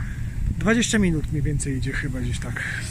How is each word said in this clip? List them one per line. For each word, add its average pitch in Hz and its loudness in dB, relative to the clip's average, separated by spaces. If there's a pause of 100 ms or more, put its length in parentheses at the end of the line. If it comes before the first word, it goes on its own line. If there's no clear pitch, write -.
(600)
dwadzieścia 220 4
minut 170 2
mniej 147 0
więcej 143 0
idzie 123 -2
chyba 127 -2
gdzieś 120 -2
tak - -4 (260)